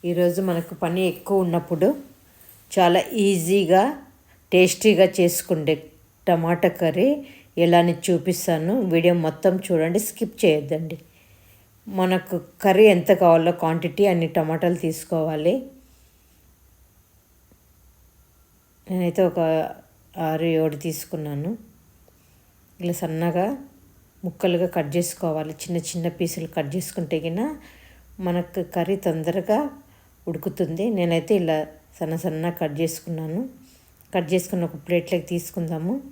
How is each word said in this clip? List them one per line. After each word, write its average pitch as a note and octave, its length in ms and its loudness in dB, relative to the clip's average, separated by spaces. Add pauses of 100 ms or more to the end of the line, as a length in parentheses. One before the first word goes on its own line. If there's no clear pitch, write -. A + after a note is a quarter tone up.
ఈరోజు F3 300 2 (100)
మనకు E3+ 320 -4
పని F3 260 -2
ఎక్కువ F#3+ 380 0
ఉన్నప్పుడు E3+ 420 0 (880)
చాలా F3+ 240 6 (240)
ఈజీగా, F#3 580 4 (720)
టేస్టీగా F3+ 540 6 (120)
చేసుకుండే E3+ 560 0 (540)
టమాటా E3+ 500 2
కర్రీ F3+ 300 0 (560)
ఎలా E3+ 200 6
అని F3 120 2 (100)
చూపిస్తాను. E3+ 680 0 (180)
వీడియో E3+ 220 4 (120)
మొత్తం E3 280 2 (120)
చూడండి, E3+ 400 0
స్కిప్ - 380 -8
చేయొద్దండి. D#3 540 0 (880)
మనకు F#3 500 -2 (280)
కర్రీ G3 280 8
ఎంత E3+ 160 0 (140)
కావాలో E3 300 6 (100)
క్వాంటిటీ E3 480 0
అన్ని E3 260 0
టమాటాలు E3 480 0
తీసుకోవాలి. D#3+ 680 -2 (3250)
నేనైతే F#3 440 0
ఒక F3 80 -4 (880)
ఆరు, D#3+ 200 -2 (140)
ఏడు D3+ 240 -2
తీసుకున్నాను. D#3 640 -8 (1300)
ఇలా F3 180 -2
సన్నగా E3+ 460 -2 (800)
ముక్కలుగా F3 500 0
కట్ C#3+ 180 -4
చేసుకోవాలి. D#3+ 600 -4 (100)
చిన్న E3+ 260 -4
చిన్న E3+ 160 -4 (140)
పీసులు E3 360 -6
కట్ C#3+ 200 -4
చేసుకుంటే E3 480 -4
గిన E3+ 160 -4 (840)
మనకు F3 360 -2 (140)
కర్రీ F3+ 280 0
తొందరగా E3 540 0 (720)
ఉడుకుతుంది. E3 560 -4 (100)
నేనైతే E3+ 460 0
ఇలా D#3+ 140 0 (420)
సన్న D#3+ 260 -6
సన్నగా E3+ 380 -4
కట్ D3+ 180 -4
చేసుకున్నాను. D#3+ 600 -4 (720)
కట్ E3+ 180 -2
చేసుకుని F3+ 360 -2
ఒక D#3 100 -10 (100)
ప్లేట్లోకి F3 420 -2
తీసుకుందాము. E3+ 640 -4 (180)